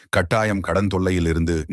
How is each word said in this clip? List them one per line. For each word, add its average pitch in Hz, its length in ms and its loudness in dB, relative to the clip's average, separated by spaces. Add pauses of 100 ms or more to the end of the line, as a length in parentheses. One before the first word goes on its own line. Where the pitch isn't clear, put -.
(160)
கட்டாயம் 101 520 0
கடன் 95 260 0
தொல்லையில் 92 380 0
இருந்து 82 240 0 (180)